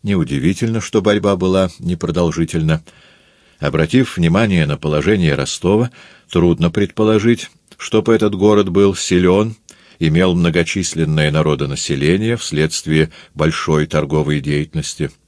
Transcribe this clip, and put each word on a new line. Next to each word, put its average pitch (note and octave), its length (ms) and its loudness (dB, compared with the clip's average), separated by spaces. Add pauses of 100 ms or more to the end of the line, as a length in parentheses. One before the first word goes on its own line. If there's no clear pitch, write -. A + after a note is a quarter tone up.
Неудивительно, F#2+ 760 -2
что G#2+ 200 0
борьба G2+ 360 2
была F#2 420 0
непродолжительна. E2 1040 -2 (800)
Обратив D#2 560 0
внимание F2 500 2
на C#2+ 100 -2
положение D#2 600 0
Ростова, G2+ 560 -2 (360)
трудно E2+ 420 2
предположить, G#2+ 800 0 (280)
чтоб A2 300 0
этот G#2+ 260 2
город G2+ 340 4
был F#2+ 280 2
силен, F#2 580 2 (460)
имел E2+ 340 2
многочисленное E2 960 0
народонаселение D2+ 1040 -2
вследствие D#2 760 -2 (220)
большой D#2 520 -2
торговой D2+ 540 -2
деятельности. D2 720 -6 (160)